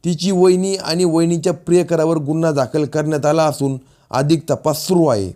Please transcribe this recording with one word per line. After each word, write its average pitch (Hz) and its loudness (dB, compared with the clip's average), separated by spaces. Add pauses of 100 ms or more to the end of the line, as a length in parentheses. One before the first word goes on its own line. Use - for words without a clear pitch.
तिची 175 -2
वहिनी 185 2
आणि 175 -2
वहिनीच्या 165 0
प्रियकरावर 165 0
गुन्हा 160 -2
दाखल 143 -2
करण्यात 151 -2
आला 156 2
असून 139 -2 (340)
अधिक 147 0
तपास 151 -2
सुरू 180 2
आहे. 101 0